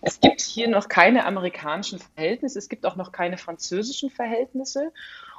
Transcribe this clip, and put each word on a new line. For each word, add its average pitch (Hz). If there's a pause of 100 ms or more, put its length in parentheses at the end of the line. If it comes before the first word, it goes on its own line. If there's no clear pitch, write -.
Es -
gibt -
hier -
noch 208
keine 208
amerikanischen 180
Verhältnisse, 226
es -
gibt -
auch -
noch 185
keine 180
französischen 208
Verhältnisse. 262 (480)